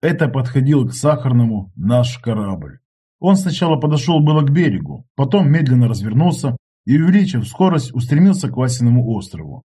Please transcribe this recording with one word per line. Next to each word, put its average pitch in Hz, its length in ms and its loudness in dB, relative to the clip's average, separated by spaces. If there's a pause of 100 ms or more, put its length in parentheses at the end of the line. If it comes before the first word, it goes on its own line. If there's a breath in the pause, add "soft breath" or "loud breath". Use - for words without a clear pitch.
Это 165 280 0
подходил 131 580 0
к - 80 -8
Сахарному 120 800 0
наш 120 440 -2
корабль. 98 600 -8 (400)
Он 190 160 2
сначала 170 460 -2
подошел 151 400 0
было 151 220 2
к 139 100 2
берегу, 127 540 -2 (100)
потом 139 340 2
медленно 127 380 2
развернулся 123 680 -2 (300)
и, 131 100 4
увеличив 165 520 2
скорость, 180 440 0
устремился 185 560 2
к - 80 -8
Васиному 123 520 2
острову. 95 600 -10